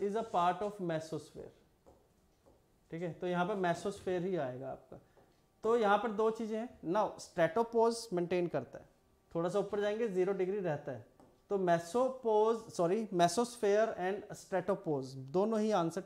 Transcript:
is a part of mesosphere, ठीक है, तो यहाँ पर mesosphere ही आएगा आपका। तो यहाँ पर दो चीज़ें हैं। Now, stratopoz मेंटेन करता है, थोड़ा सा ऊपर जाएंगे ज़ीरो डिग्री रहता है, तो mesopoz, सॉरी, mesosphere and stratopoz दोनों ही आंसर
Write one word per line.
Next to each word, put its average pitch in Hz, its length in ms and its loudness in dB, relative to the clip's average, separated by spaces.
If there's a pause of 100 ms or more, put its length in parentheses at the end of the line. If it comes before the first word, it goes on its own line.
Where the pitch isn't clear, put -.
is 202 140 -2
a 220 80 -2 (100)
part 180 300 2
of 202 200 -6
mesosphere, 160 680 -6 (1400)
ठीक 165 100 -8
है, 175 120 -4
तो 180 140 -8
यहाँ 180 180 0
पर 202 160 -2
mesosphere 180 640 -2
ही 190 140 -2
आएगा 131 340 -6
आपका। - 280 -16 (640)
तो 233 140 4
यहाँ 208 200 4
पर 220 140 -2
दो 220 200 2
चीज़ें 220 280 -6
हैं। 220 340 -6
Now, 208 140 2 (140)
stratopoz 226 720 2 (180)
मेंटेन 175 340 0
करता - 320 -6
है, - 60 -20 (460)
थोड़ा 170 180 -2
सा 202 100 0
ऊपर 202 220 -2
जाएंगे 208 280 0
ज़ीरो 185 240 2
डिग्री 190 260 -2
रहता 147 320 -2
है, 113 140 -12 (460)
तो 202 80 2
mesopoz, 220 1120 2
सॉरी, 185 320 2 (100)
mesosphere 208 720 4 (120)
and 185 360 -4
stratopoz 165 760 -2 (200)
दोनों 214 280 2
ही 214 120 2
आंसर 170 320 2